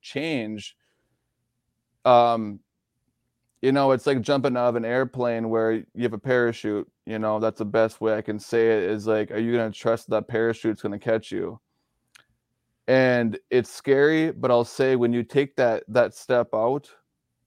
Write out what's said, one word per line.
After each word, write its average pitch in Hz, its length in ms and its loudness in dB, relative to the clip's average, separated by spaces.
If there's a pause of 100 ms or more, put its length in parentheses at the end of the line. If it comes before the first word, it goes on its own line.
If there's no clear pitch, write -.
change, 120 720 -8 (1300)
um, 117 540 4 (1040)
you 131 80 2
know, 135 200 4
it's 127 140 0
like 139 160 0
jumping 135 340 0
out 123 140 2
of 117 60 -2
an 117 100 -4
airplane 120 640 -2
where 113 220 0
you 113 320 -6
have 113 100 0
a 107 60 -10
parachute, 117 680 -2 (200)
you 110 100 -6
know, 107 220 -2
that's 110 180 -2
the 110 80 -6
best 110 340 0
way 110 140 0
I 104 80 -4
can 107 160 -6
say 113 400 2
it, 98 60 0
is, 104 240 -4
like, 107 240 0
are 104 80 -6
you 117 120 -2
gonna 113 200 -2
trust - 400 -4
that - 160 -2
parachute's 113 560 -2
gonna 104 160 -6
catch 113 320 -4
you? 98 280 -8 (1300)
And 123 520 2 (100)
it's 123 220 0
scary, 151 600 2
but 127 200 -2
I'll 120 120 4
say 131 320 0
when 120 160 2
you 120 120 0
take 139 320 -2
that, 120 320 0
that 117 260 0
step 120 400 -2
out 123 340 -2 (600)